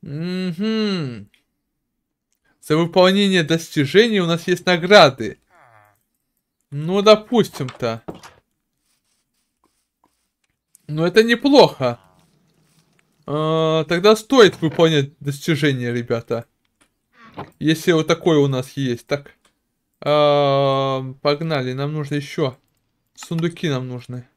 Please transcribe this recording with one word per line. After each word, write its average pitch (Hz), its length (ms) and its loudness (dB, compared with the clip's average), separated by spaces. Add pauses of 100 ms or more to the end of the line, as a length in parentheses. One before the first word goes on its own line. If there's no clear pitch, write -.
Мгм. 180 1300 -6 (1300)
За - 160 -2
выполнение 185 680 2
достижений 165 760 0
у 175 60 -2
нас 165 220 -4
есть 175 180 -4
награды. 175 720 4 (1300)
Ну, 165 320 -4
допустим-то. 190 1000 0 (2750)
Ну, 151 160 -4
это 180 180 4
неплохо. 226 760 4 (1300)
А, 160 580 -2
тогда 180 320 4
стоит 214 440 4
выполнять 156 600 0
достижения, 139 720 -4
ребята. 117 540 -6 (1120)
Если 156 340 0
вот 156 160 0
такое 165 300 2
у 143 100 4
нас 131 240 -6
есть. 127 340 -6
Так. 143 300 -8 (640)
А, 139 1040 0 (180)
погнали, 147 520 -4
нам 139 180 -8
нужно 147 240 -8
ещё. 143 420 -6 (560)
Сундуки 165 540 -6
нам 127 200 -6
нужны. 123 380 -14 (100)